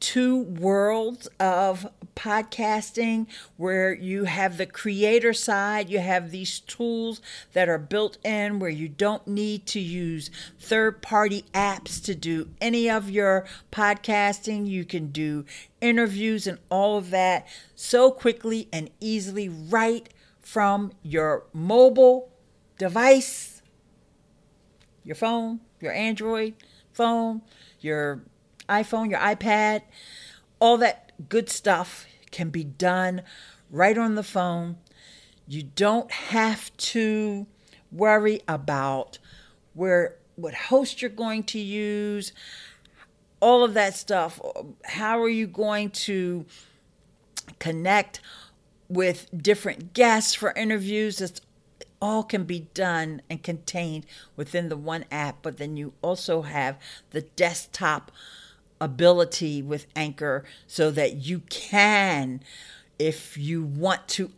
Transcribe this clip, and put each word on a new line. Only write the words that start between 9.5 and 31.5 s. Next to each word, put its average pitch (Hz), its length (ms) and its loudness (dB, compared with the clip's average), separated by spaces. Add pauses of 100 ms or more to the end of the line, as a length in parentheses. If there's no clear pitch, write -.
to 208 120 -4
use 170 520 -6 (280)
third-party 214 840 0 (100)
apps 196 480 -2
to 196 120 -4
do 160 340 -6 (120)
any 233 300 0
of 208 200 -2
your 190 360 2 (240)
podcasting. 208 960 0
You 185 180 -4
can 165 240 -6
do 151 360 -4 (360)
interviews 220 640 0
and 185 120 -6 (120)
all 202 260 2
of 180 140 -4
that 185 360 2 (280)
so 247 360 6
quickly 226 640 -2
and 156 180 -8 (100)
easily 208 480 -4
right 226 600 -2 (320)
from 202 520 0 (100)
your 156 500 0
mobile 254 800 8 (460)
device, 240 840 4 (1400)
your 156 100 -10
phone, 226 460 -2 (200)
your 151 120 -6
Android 220 640 -2 (380)
phone, 226 480 0 (400)
your 147 420 -2 (480)
iPhone, 214 400 0
your 185 80 -2
iPad. 214 640 2 (800)
All 233 180 6
that - 340 0 (160)
good 220 220 0